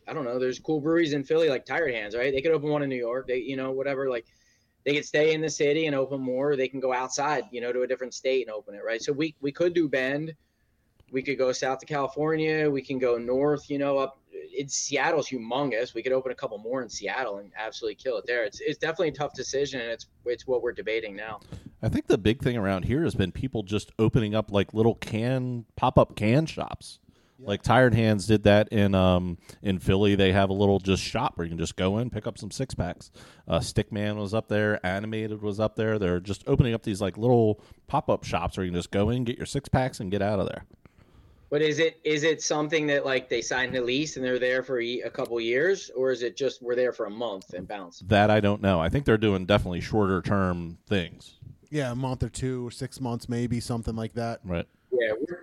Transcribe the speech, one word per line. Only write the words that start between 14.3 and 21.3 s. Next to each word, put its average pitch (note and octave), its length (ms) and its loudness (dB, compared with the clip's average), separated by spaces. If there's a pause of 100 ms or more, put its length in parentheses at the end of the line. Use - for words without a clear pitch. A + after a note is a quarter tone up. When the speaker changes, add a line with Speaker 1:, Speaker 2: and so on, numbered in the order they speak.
Speaker 1:
It's, G2 440 -8
Seattle's C#3 540 -2
humongous. B2 640 -2
We A#2 80 -6
could B2+ 100 -2
open C3 200 0
a - 40 -8
couple - 220 -8
more A#2+ 240 -6
in A2 80 -10
Seattle G#2 480 -6
and G2+ 200 -16
absolutely G#2+ 380 -8
kill B2 220 -4
it - 80 -8
there. A#2+ 180 0
It's, - 160 -8
it's D3+ 200 -4
definitely D#3+ 300 0
a C3+ 40 -2
tough C#3+ 200 -6
decision, C3+ 480 -4
and A#2 100 -6
it's, - 160 -10 (180)
it's A#2+ 220 -4
what B2 160 0
we're A#2+ 80 -2
debating G#2+ 440 -4
now. G#2+ 260 -10 (420)